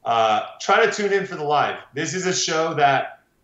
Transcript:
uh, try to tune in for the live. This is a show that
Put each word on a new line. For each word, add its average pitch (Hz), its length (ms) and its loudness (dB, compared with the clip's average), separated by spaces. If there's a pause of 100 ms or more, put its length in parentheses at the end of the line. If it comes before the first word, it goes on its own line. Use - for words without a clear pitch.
uh, 110 400 2 (160)
try 214 240 4
to 202 60 0
tune 202 220 -2
in 196 140 0
for 170 80 -12
the 156 80 -8
live. 143 360 0 (140)
This 147 200 -6
is 180 120 -4
a - 80 0
show 160 420 -2
that 139 440 2 (240)